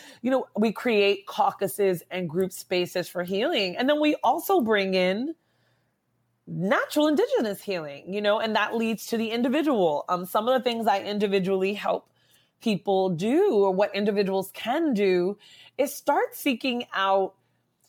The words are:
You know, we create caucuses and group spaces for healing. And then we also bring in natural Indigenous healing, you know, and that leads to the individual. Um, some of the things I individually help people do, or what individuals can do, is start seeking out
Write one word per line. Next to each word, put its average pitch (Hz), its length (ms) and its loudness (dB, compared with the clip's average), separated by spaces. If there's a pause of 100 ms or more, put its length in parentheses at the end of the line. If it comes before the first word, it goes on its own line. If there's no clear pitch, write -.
(200)
You 254 120 -2
know, 262 240 0
we 214 160 2
create 202 540 2
caucuses 196 840 0
and 180 180 -4
group 185 220 0
spaces 180 580 -4
for 180 140 -6
healing. 196 540 -2
And 254 120 0
then 294 120 2
we 302 240 2
also 320 380 2
bring 202 320 2
in 196 420 0 (1120)
natural 285 580 0
Indigenous 311 560 0
healing, 165 500 -8
you 208 80 -4
know, 208 200 2
and 220 160 0
that 208 180 0
leads 226 320 -2
to 233 100 -4
the 220 140 -2
individual. 233 800 0
Um, 180 180 -2
some 220 220 -2
of 262 60 4
the 247 140 0
things 226 200 -2
I 202 120 2
individually 196 760 0
help - 360 -4 (500)
people 190 500 0
do, 240 480 2
or 196 120 4
what 196 240 0
individuals 196 600 -2
can 285 380 -2
do, 190 460 2 (400)
is 269 160 -2
start 359 400 0
seeking 240 580 -2
out 196 420 0 (540)